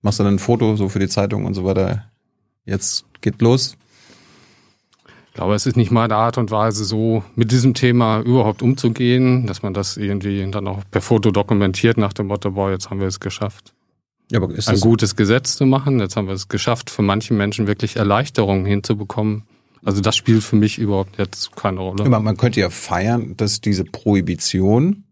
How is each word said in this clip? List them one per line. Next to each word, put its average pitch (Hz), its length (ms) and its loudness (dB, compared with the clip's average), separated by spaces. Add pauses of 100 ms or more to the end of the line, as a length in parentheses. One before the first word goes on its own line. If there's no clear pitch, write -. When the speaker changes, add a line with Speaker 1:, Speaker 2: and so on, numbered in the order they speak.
Speaker 1:
Machst 104 200 0
du 101 40 4
dann 101 100 4
ein 95 40 0
Foto 110 380 2
so 101 120 0
für 95 120 -4
die 98 80 0
Zeitung 101 360 -2
und 98 100 -4
so 92 100 -6
weiter? 95 460 -2 (540)
Jetzt - 400 -6 (160)
geht - 220 -2
los. 123 340 2 (1600)
Speaker 2:
Ich - 40 -16
glaube, 95 180 -2
es 104 100 -2
ist - 140 0
nicht 107 120 2
meine 113 240 2
Art 113 220 0
und 110 140 -2
Weise, 107 340 0
so 110 400 0 (120)
mit 113 160 2
diesem 127 200 4
Thema 120 480 2
überhaupt 117 400 2
umzugehen, 123 840 2
dass - 160 -6
man 101 100 -4
das 95 240 -4
irgendwie 101 540 -2
dann 98 180 -6
auch 101 220 -6
per - 100 2
Foto 110 300 2
dokumentiert 101 680 2
nach 101 160 0
dem 104 140 -6
Motto, 98 240 -4
„Boah, 98 200 -2
jetzt 92 200 -6
haben 98 100 -6
wir 98 60 -2
es 92 120 -6
geschafft, - 540 -10 (580)
Speaker 1:
Ja, 110 120 2
aber 95 100 -4
ist - 160 -4
Speaker 2:
ein 107 60 4
Speaker 1:
das 98 80 2
Speaker 2:
gutes 110 340 4
Gesetz 113 400 2
zu 143 80 0
machen. 135 360 2
Jetzt 95 160 -4
haben 101 100 -4
wir 95 80 -6
es 95 140 -10
geschafft, - 420 -4
für - 100 -6
manche 101 320 0
Menschen 104 340 0
wirklich 104 300 -4
Erleichterungen 101 680 0
hinzubekommen.“ 104 800 -2 (380)
Also 101 200 -2
das 113 140 2
spielt 113 260 2
für - 140 -2
mich 107 200 2
überhaupt 98 400 -4
jetzt - 400 -8
keine 95 240 -4
Rolle. 95 240 -4
Speaker 1:
Ja, 127 60 2
man, 110 140 2
man 107 120 0
könnte 117 240 0
ja 92 80 2
feiern, 104 720 -2
dass 104 240 -2
diese 95 220 0
Prohibition 98 1300 0